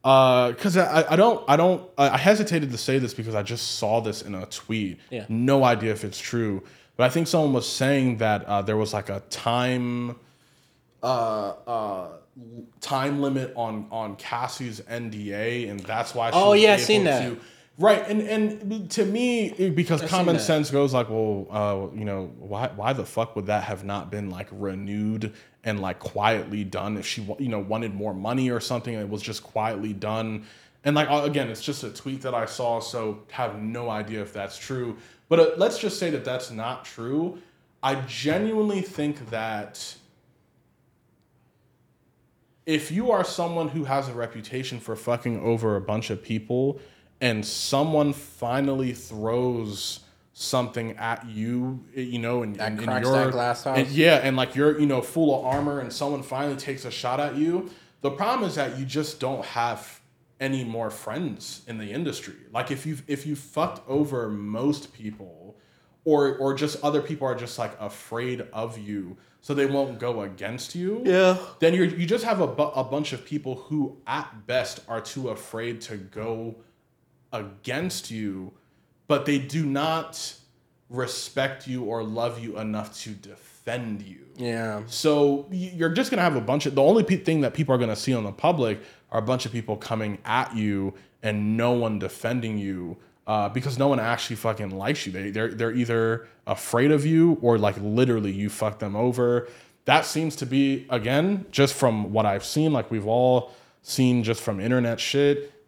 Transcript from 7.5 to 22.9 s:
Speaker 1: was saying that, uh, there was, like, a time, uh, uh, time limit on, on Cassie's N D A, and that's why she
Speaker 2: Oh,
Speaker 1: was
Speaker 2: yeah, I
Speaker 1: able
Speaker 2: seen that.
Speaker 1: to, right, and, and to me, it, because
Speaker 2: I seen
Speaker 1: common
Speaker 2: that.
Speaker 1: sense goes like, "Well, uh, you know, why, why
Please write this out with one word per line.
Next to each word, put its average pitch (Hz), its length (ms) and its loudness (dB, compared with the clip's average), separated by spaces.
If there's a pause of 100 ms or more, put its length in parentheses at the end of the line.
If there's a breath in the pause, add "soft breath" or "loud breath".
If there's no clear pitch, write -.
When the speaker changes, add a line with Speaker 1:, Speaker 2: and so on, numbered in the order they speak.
Speaker 1:
was 120 160 2
saying 131 500 2
that, 107 280 2
uh, 101 160 0
there 107 140 0
was, 107 160 0
like, 101 180 -4
a 98 100 -4 (100)
time, 120 840 -2 (840 soft breath)
uh, 113 40 -4 (600)
uh, 101 420 -4 (720)
time 143 400 -2
limit 135 360 0
on, 110 340 -4
on 107 260 -6
Cassie's 120 720 -8
N 117 220 -6
D 104 240 -8
A, 117 340 -4
and 101 120 -8
that's 110 340 -4
why 117 160 0
she 135 60 2
Speaker 2:
Oh, 196 140 8
Speaker 1:
was 208 100 10
Speaker 2:
yeah, 214 100 10
I 208 40 10
Speaker 1:
able 196 100 4
Speaker 2:
seen 208 200 4
that. 127 240 2
Speaker 1:
to, 117 120 -8 (380 loud breath)
right, 202 300 6
and, 214 140 0
and 214 720 -2
to 220 120 2
me, 233 460 0
it, 185 260 0
because 170 260 2
Speaker 2:
I 160 40 -4
seen - 40 -4
Speaker 1:
common 175 260 4
Speaker 2:
that. - 60 0
Speaker 1:
sense 151 280 2
goes 139 240 4
like, 120 160 2
"Well, 110 400 0
uh, 98 460 0
you 110 80 -6
know, 95 340 -4
why, 101 360 -6
why 104 180 0